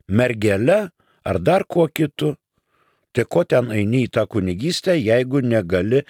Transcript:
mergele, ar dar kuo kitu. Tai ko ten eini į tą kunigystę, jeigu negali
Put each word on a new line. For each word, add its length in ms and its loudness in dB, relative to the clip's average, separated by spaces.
mergele, 760 2
ar 120 -2
dar 260 2
kuo 240 0
kitu. 460 -4
Tai 100 0
ko 200 0
ten 260 0
eini 360 0
į 60 -10
tą 140 0
kunigystę, 680 -2
jeigu 480 0
negali 640 0